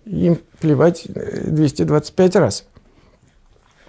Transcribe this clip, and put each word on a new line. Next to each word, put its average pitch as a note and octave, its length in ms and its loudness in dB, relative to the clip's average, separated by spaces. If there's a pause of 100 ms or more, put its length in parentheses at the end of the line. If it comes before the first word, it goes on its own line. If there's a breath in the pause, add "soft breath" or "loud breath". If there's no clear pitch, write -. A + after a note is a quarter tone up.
им F3 340 0 (200)
плевать, D#3 480 2
э, - 420 -8
двести D#3 340 0
двадцать D3+ 320 -2
пять F#3 200 2
раз. C#3 300 0 (1200 soft breath)